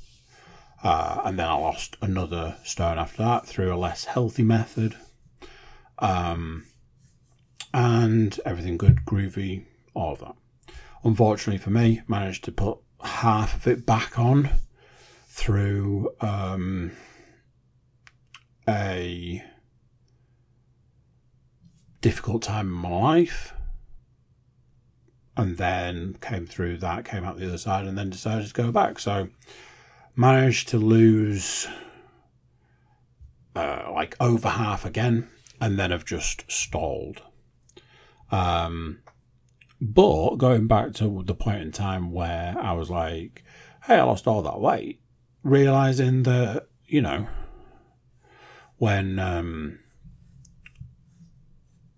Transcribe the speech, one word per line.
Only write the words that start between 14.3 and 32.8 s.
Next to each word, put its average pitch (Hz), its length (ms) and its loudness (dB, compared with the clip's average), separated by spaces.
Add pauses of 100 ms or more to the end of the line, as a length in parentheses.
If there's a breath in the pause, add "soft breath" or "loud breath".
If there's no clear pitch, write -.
through, 101 840 -2 (100)
um, 95 720 -4 (1800 loud breath)
a 90 720 -4 (2500 loud breath)
difficult 113 420 -2
time 104 240 -4
in 92 60 -4
my 87 180 -6
life, 151 640 0 (1800)
and 92 200 0
then 90 640 -4
came 87 260 -8
through 87 320 -4
that, 87 260 -6
came 95 200 -8
out 90 140 -8
the 92 80 -8
other 87 120 -6
side, 98 280 -4
and 95 100 -6
then 98 140 -6
decided 107 360 -6
to - 60 -16
go 120 180 -2
back. - 280 0
So 98 300 -4 (880 loud breath)
managed 131 540 4
to 117 100 0
lose, 110 880 4 (1900 loud breath)